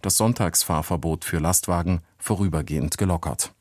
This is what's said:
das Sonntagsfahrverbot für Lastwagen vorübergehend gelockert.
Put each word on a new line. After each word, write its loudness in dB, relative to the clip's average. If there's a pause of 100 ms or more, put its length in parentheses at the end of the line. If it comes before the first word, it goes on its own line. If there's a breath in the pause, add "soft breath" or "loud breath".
das 0
Sonntagsfahrverbot 0
für -2
Lastwagen 2 (160 soft breath)
vorübergehend -2
gelockert. -2